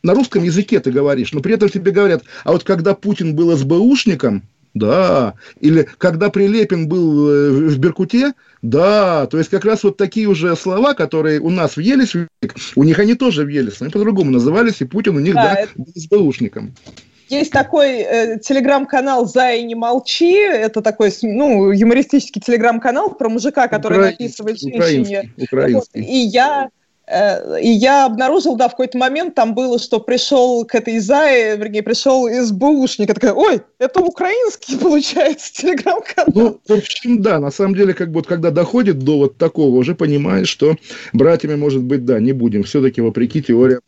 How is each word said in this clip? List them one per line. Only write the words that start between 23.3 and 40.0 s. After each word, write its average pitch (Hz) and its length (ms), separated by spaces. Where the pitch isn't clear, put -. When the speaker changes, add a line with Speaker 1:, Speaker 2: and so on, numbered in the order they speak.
Speaker 2:
который 208 300
Speaker 1:
Украинский, 196 260
Speaker 2:
написывает 214 380
Speaker 1:
украинский, 131 520
Speaker 2:
женщине. 104 220
Speaker 1:
украинский. 127 640
Speaker 2:
Вот. - 80
И 254 80
я, 254 520
э, 180 540
и - 80
я 262 380
обнаружил, 262 500
да, 247 120
в - 20
какой-то 254 260
момент 277 380
там 226 200
было, 247 240
что 226 220
пришел 247 640
к 233 100
этой 226 260
Зае, 240 580
вернее, 214 240
пришел 247 460
С 240 220
Б 202 180
Ушник. 262 420
Я 202 40
такая: 214 200
«Ой, 285 260
это 269 220
украинский, 359 760
<laughs> - 40
получается, 302 680
телеграм-канал». 359 840
Speaker 1:
Ну, 220 320
в 214 120
общем, 240 420
да, 190 200
на 143 100
самом 196 240
деле, 190 180
как 175 160
бы 156 120
вот 156 60
когда 170 240
доходит 175 500
до 147 180
вот 139 180
такого, 156 400
уже 131 180
понимаешь, 160 540